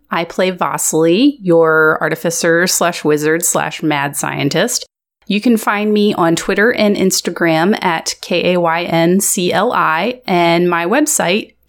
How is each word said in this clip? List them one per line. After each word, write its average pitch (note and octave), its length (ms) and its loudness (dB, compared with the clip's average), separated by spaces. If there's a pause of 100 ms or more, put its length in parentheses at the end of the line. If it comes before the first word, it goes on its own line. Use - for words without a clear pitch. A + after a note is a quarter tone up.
(100)
I F3 140 -2
play F#3 260 -2
Vasily, E3+ 880 0
your D#3+ 640 4
artificer E3 640 0
slash F3 380 -2
wizard D3+ 400 0
slash - 360 -4
mad C#3+ 360 -2
scientist. C#3+ 680 -4 (440)
You G3+ 120 -2
can A#3 160 2
find G#3+ 380 -2
me G#3 200 2
on E3 200 2
Twitter G3+ 380 0
and G#3 240 0
Instagram F3 840 0
at E3 420 -4
K F3+ 320 0
A F3+ 60 0
Y E3+ 220 0
N E3+ 380 2
C F3+ 320 -2
L G3 200 0
I E3+ 540 -2
and F3 420 2
my E3+ 160 0
website, G3 720 -2 (140)